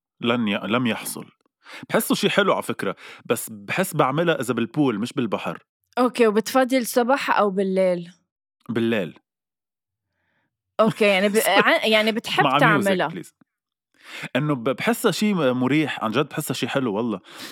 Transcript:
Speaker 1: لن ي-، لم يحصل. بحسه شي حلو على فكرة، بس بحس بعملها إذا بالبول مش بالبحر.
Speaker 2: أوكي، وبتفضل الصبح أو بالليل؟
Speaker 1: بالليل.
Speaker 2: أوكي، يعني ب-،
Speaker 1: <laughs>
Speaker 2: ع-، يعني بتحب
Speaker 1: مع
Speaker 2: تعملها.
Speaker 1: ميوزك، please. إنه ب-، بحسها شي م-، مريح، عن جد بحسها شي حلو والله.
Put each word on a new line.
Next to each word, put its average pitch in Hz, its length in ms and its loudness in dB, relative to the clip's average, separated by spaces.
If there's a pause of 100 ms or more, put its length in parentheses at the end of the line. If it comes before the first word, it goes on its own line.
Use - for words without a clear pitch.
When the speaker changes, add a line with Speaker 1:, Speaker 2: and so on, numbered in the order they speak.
(220)
Speaker 1:
لن 120 260 0
ي-، 98 200 -2
لم 120 200 0
يحصل. - 380 -6 (640)
بحسه 226 260 0
شي 196 140 0
حلو 190 240 2
على 98 100 -4
فكرة، 98 320 -6 (300)
بس - 240 -4
بحس 110 460 -6
بعملها 151 460 0
إذا 123 120 -2
بالبول 117 460 0
مش 120 140 -6
بالبحر. 101 500 -4 (340)
Speaker 2:
أوكي، 240 300 2
وبتفضل 233 500 2
الصبح 240 600 0
أو 208 120 2
بالليل؟ 190 640 0 (580)
Speaker 1:
بالليل. 113 500 -2 (1600)
Speaker 2:
أوكي، 220 260 4
يعني 202 240 4
ب-، 202 80 0
Speaker 1:
<laughs> 220 40 2 (240)
Speaker 2:
ع-، 302 200 2
يعني 220 260 2
بتحب - 320 0
Speaker 1:
مع 135 140 4
Speaker 2:
تعملها. 202 380 4
Speaker 1:
ميوزك، 165 180 -2
please. - 200 -14 (1040)
إنه 151 200 0
ب-، 117 140 -6
بحسها 226 420 0
شي 208 220 0
م-، 135 260 2
مريح، 135 440 0
عن 110 80 -2
جد 135 180 0
بحسها - 240 -6
شي 131 140 -4
حلو 127 260 -2
والله. 107 260 -2 (320)